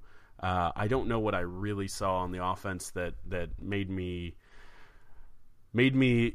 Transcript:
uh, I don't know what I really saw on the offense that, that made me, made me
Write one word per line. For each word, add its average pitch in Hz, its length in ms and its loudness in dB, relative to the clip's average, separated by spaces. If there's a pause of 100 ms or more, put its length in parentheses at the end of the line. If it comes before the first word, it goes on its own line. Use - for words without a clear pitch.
(400)
uh, 92 340 2
I 104 140 0
don't 127 200 2
know 117 120 2
what 107 140 2
I 90 60 2
really 98 480 -2
saw 95 300 0
on 90 140 -2
the 90 120 -2
offense 92 480 -4
that, 87 220 -2 (140)
that 87 320 -4
made 98 300 -2
me, 90 440 -4 (1400)
made 131 220 6
me 120 400 6